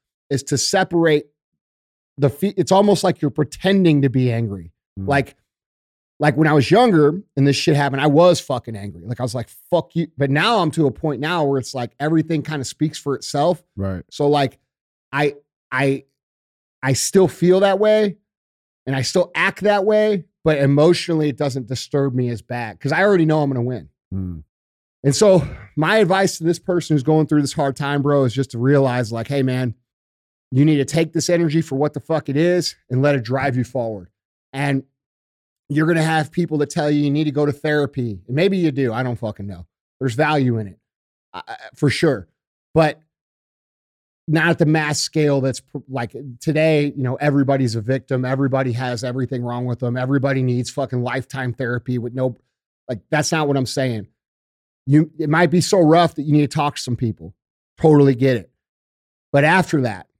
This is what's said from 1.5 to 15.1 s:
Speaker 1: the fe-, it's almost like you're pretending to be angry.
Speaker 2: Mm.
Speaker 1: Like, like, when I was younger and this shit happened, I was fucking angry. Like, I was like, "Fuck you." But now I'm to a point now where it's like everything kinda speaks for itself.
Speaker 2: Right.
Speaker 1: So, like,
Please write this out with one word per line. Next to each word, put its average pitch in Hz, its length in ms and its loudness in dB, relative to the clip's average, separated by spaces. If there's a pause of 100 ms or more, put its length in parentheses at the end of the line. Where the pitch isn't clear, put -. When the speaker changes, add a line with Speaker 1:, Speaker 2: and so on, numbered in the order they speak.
Speaker 1:
the 143 80 4
fe-, 202 260 -2
it's 175 160 -2
almost 208 320 4
like 185 180 0
you're 147 100 0
pretending 170 720 2
to 139 60 2
be 127 220 2
angry. 98 400 -6 (280)
Speaker 2:
Mm. 98 80 -6
Speaker 1:
Like, 139 280 -2 (840)
like, 147 180 0
when 156 100 2
I 147 60 4
was 143 160 4
younger 175 500 4 (160)
and 139 120 2
this 139 80 2
shit 156 200 0
happened, 139 260 0
I 147 60 0
was 165 320 6
fucking 117 360 -8
angry. 92 300 -12
Like, 117 140 -8
I 123 40 -4
was 117 100 -6
like, 117 160 -8 (220)
"Fuck 165 240 -2
you." 160 120 -2 (100)
But 139 120 0
now 196 300 2
I'm 165 120 0
to 160 140 0
a 160 60 2
point 147 280 -6
now 160 240 -2
where 139 140 0
it's 107 160 -8
like 123 260 -8
everything 156 440 0
kinda 151 200 -6
speaks - 360 -4
for 139 160 -4
itself. 156 480 -2 (120)
Speaker 2:
Right. 95 360 -6
Speaker 1:
So, 147 180 0
like, 143 300 0 (520)